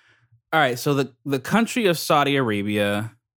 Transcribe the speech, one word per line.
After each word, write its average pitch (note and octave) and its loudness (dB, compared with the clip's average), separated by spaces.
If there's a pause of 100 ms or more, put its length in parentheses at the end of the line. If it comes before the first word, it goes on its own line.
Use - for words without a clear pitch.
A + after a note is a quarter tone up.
(500)
All D#3+ 2
right, B2 0
so D3 0
the, C3+ -2 (140)
the C#3 -2
country A3+ 0
of E3+ 2
Saudi C#3+ 2
Arabia G#2 -2 (260)